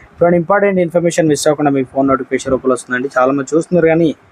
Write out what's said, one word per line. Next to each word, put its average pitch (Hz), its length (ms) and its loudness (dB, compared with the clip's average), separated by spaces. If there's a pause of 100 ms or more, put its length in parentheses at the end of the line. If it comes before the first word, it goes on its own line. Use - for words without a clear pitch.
ఇటువంటి 175 300 0
ఇంపార్టెంట్ 196 440 0
ఇన్ఫర్మేషన్ 170 480 0
మిస్ 147 160 0
అవ్వకుండా 147 260 0
మీ 135 140 0
ఫోన్ 135 220 -2
నోటిఫికేషన్ 135 460 -2
రూపంలో 127 220 0
వస్తుందండి. 127 340 -6
చాలా 127 220 0
మంది 139 180 -4
చూస్తున్నారు 165 380 0
కానీ 160 220 2 (220)